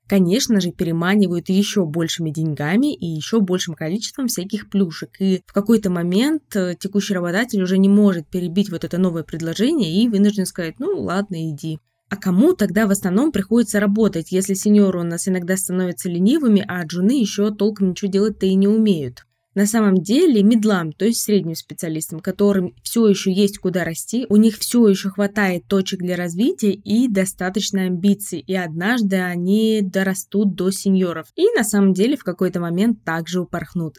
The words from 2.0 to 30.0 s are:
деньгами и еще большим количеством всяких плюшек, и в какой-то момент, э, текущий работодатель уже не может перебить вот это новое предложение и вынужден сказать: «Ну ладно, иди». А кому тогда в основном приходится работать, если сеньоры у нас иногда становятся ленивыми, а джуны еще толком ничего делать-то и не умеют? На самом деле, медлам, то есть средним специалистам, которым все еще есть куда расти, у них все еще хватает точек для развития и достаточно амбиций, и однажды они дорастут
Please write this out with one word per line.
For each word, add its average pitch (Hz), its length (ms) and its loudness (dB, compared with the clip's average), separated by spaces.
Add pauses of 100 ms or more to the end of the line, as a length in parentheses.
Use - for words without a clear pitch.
деньгами 160 640 -2
и - 120 -10
еще 160 340 -2
большим 185 360 -2
количеством 220 520 -6
всяких 202 420 -6
плюшек, 185 500 -2
и 190 260 0
в - 80 -20
какой-то 208 380 2
момент, 190 520 0 (120)
э, 180 220 -2
текущий 196 360 -4
работодатель 185 480 -2
уже 185 160 0
не 190 120 6
может 202 380 4
перебить 180 440 -2
вот 165 120 -8
это 165 140 -4
новое 175 260 0
предложение 180 800 0
и 247 60 2
вынужден 202 380 2
сказать: 165 320 -8
«Ну 349 200 -4
ладно, 180 500 -4
иди». 156 300 -8 (300)
А 202 80 -6
кому 196 340 4
тогда 208 360 0
в 190 40 2
основном 202 400 0
приходится 208 480 0
работать, 202 540 0
если 190 200 0
сеньоры 196 460 4
у 170 40 -4
нас 170 260 -4
иногда 185 260 -2
становятся 185 540 -4
ленивыми, 208 580 4
а 180 160 -6
джуны 185 380 0
еще 202 300 -2
толком 202 400 -2
ничего 185 200 -6
делать-то 196 360 0
и 190 80 2
не 196 120 4
умеют? 196 580 0 (280)
На 196 120 0
самом 202 320 2
деле, 220 460 4
медлам, 208 500 2
то - 100 -6
есть 233 160 0
средним 165 360 0
специалистам, 160 680 -10
которым 196 520 0 (100)
все 226 240 0
еще 196 240 2
есть 202 260 2
куда 180 260 -4
расти, 226 460 -6
у 208 80 4
них 214 200 4
все 240 300 2
еще 196 220 2
хватает 196 580 -2
точек 190 320 -2
для 175 160 -4
развития 190 560 0
и 233 380 0
достаточно 190 720 -2
амбиций, 185 580 -2
и 185 160 -6
однажды 190 600 -2
они 190 640 0
дорастут 190 760 -2